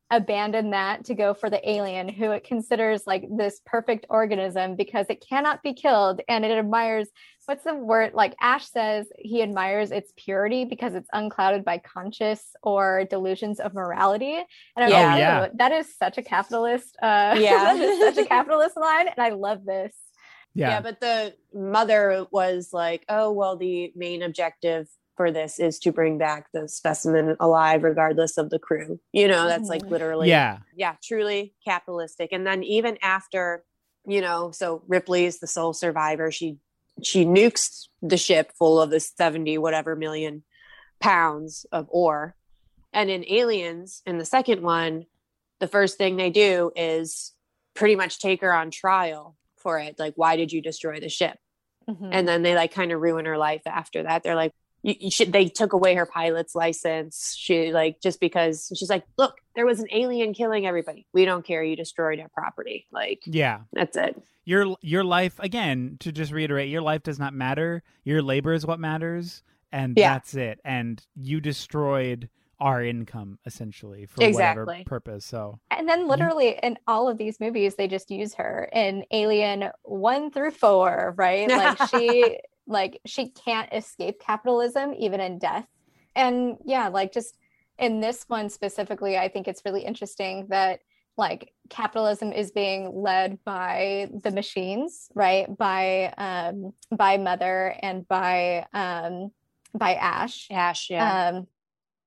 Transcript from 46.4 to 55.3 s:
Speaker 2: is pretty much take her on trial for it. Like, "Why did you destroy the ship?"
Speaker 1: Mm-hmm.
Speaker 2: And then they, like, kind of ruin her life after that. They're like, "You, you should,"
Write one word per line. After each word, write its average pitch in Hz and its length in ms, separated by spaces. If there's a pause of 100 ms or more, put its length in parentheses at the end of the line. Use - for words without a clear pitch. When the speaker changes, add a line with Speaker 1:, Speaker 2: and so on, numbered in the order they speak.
Speaker 2:
is 165 560 (420)
pretty 208 220
much 185 220
take 190 240
her 185 100
on 165 180
trial 165 640 (200)
for 165 220
it. 151 200
Like, 151 180
"Why 165 200
did 165 160
you 165 80
destroy 156 400
the 165 80
ship?" - 300 (500)
Speaker 1:
Mm-hmm. 196 240
Speaker 2:
And 185 160
then 170 140
they, 175 120
like, 165 180
kind 175 200
of 160 80
ruin 160 260
her 156 120
life 156 280
after 165 360
that. 160 200
They're 170 140
like, 160 160 (300)
"You, 202 180
you 190 100
should," 180 220